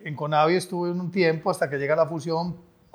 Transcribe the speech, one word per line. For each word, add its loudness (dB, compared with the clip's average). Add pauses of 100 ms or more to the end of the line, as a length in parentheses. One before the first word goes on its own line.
en -8
Conavi 2
estuve -2
un -4
tiempo 2
hasta -2
que -2
llega 2
la 4
fusión, -6 (300)